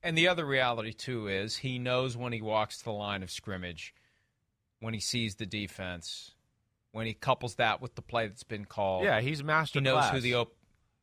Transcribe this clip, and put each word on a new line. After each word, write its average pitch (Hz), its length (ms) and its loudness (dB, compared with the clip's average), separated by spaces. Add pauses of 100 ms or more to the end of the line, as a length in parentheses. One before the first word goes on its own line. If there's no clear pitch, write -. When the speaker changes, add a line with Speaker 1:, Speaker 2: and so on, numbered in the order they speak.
Speaker 1:
And 170 120 0
the 165 120 6
other 170 180 2
reality, 123 480 2
too, 117 340 -4
is 98 300 -2
he 127 220 -4
knows 127 360 0
when 123 160 -4
he 113 120 -4
walks 107 340 0
to - 80 -16
the 117 60 -4
line 101 320 -2
of 90 80 -8
scrimmage, 90 600 -8 (840)
when 113 140 -6
he 107 60 -4
sees 113 360 -2
the 110 120 -6
defense, 92 880 -8 (560)
when 113 160 -4
he 110 80 -4
couples 127 400 0
that 110 260 2
with 123 140 -10
the - 80 -10
play 117 240 0
that's 98 160 -12
been 104 220 -8
called. 95 380 2
Speaker 2:
Yeah, 147 160 6
he's 139 240 -2
master 156 360 2
Speaker 1:
He 139 40 2
knows 131 140 4
Speaker 2:
class. 123 160 4
Speaker 1:
who 135 80 2
the 120 140 2
op-, 120 200 2 (480)